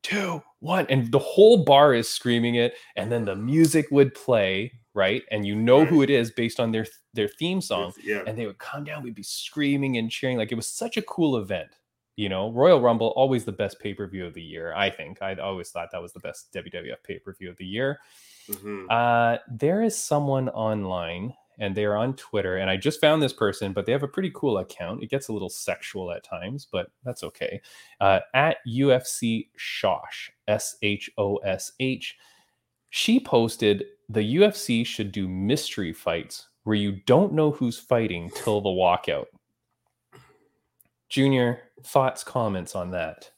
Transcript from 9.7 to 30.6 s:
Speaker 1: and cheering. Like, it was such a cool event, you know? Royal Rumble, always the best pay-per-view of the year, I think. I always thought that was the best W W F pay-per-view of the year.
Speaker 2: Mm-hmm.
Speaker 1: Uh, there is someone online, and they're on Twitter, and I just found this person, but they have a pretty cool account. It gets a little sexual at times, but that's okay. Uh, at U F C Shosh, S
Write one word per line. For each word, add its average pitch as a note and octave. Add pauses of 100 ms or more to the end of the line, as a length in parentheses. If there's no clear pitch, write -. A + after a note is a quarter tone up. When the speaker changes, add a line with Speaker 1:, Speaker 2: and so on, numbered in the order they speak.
Speaker 1:
and A2+
cheering. B2+
Like, G#2+
it A#2+
was A2+
such -
a G#3+
cool D3+
event, F#2+ (400)
you G#2
know? F#2+
Royal C#3
Rumble, A#2
always C3
the G2
best G2
pay-per-view F#2+
of E2+
the F2+
year, E2
I G2
think. -
I F#2+
always F2+
thought E2+
that F2+
was F2
the -
best -
W F2+
W E2+
F -
pay-per-view -
of F2
the F#2
year. C3 (500)
Speaker 2:
Mm-hmm. G2
Speaker 1:
Uh, A#2 (120)
there D3+
is A3
someone C#3
online, F#2+ (260)
and G2+
they're G#2
on B2
Twitter, F#2+
and F#2+
I F#2+
just C3+
found D#3
this C3+
person, G2
but F#2
they A2+
have C3+
a C#3
pretty F#3
cool A#2+
account. F2
It -
gets C3+
a A2
little F#2+
sexual -
at -
times, F#2+
but F2+ (160)
that's B2
okay. - (380)
Uh, G2 (120)
at D3
U C3
F B2+
C A2+ (100)
Shosh, - (160)
S -